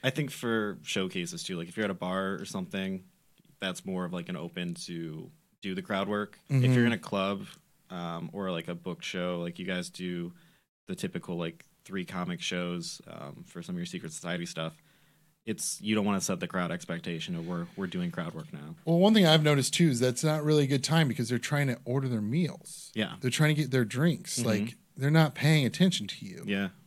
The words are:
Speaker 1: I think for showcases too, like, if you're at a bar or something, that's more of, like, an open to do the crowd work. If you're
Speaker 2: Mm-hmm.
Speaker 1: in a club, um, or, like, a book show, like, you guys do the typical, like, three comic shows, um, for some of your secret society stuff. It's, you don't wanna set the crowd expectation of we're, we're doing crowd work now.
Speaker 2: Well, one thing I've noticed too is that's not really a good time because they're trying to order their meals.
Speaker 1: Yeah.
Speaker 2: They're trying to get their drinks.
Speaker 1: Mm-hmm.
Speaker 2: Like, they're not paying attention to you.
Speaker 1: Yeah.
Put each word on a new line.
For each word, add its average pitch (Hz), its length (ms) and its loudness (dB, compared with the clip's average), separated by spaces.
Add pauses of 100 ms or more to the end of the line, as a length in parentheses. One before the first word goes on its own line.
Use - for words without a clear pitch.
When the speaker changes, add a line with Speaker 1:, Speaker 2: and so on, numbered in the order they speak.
Speaker 1:
I 135 60 4
think 139 220 -2
for 107 500 -2
showcases 90 600 -4
too, 92 140 -6
like, 85 120 -6
if - 80 -10
you're 110 60 0
at 98 80 0
a - 40 -2
bar 95 400 -2
or 101 100 -8
something, 95 580 -6 (560)
that's 92 260 -6
more 92 200 -4
of, 87 80 -6
like, 87 160 -6
an 90 80 -6
open 87 360 -6 (120)
to 82 440 -10 (320)
do 95 140 -6
the 95 60 -6
crowd 98 280 -2
work. 104 300 -4 (100)
If 135 140 4
you're 127 80 6
Speaker 2:
Mm-hmm. 123 160 6
Speaker 1:
in 120 60 4
a 110 40 -2
club, 98 480 -2 (440)
um, 85 440 -6
or, 95 180 -4
like, 85 160 -4
a 87 80 -6
book 85 280 -10
show, 90 380 -4
like, 87 180 -8
you 92 60 -8
guys 90 240 -4
do 87 440 -6 (540)
the 92 80 -6
typical, 90 420 -6
like, 85 280 -6 (200)
three 95 200 -6
comic 90 360 -4
shows, 87 600 -4 (100)
um, 78 340 -14
for - 160 -14
some 90 140 -8
of 87 40 -4
your 87 60 -4
secret 87 280 -10
society 85 320 -4
stuff. 80 280 -6 (720)
It's, - 360 -6
you 107 140 0
don't 104 100 2
wanna 98 160 2
set 90 180 -2
the 90 80 -4
crowd 87 240 -2
expectation 85 640 -6
of 82 120 -6
we're, 85 180 -4 (100)
we're 95 120 -4
doing 87 240 -2
crowd 87 240 -6
work - 180 -12
now. 110 220 -14 (100)
Speaker 2:
Well, 170 140 4
one 208 160 8
thing 202 100 8
I've 156 160 10
noticed 147 320 4
too 170 160 8
is 120 100 2
that's 123 240 2
not 156 200 2
really 151 220 6
a - 20 0
good 135 160 2
time 160 240 6
because 117 220 0
they're 120 100 0
trying 143 280 2
to 123 180 0
order 131 220 0
their 117 140 0
meals. - 720 -2
Speaker 1:
Yeah. 107 260 -2
Speaker 2:
They're 127 120 0
trying 151 240 6
to 151 60 0
get 151 100 -2
their 127 140 4
drinks. 123 540 0
Speaker 1:
Mm-hmm. - 80 0
Speaker 2:
Like, 107 300 0 (180)
they're 135 140 0
not 156 240 6
paying 151 320 4
attention 180 420 2
to - 180 -10
you. 95 200 -12
Speaker 1:
Yeah. 98 240 0 (180)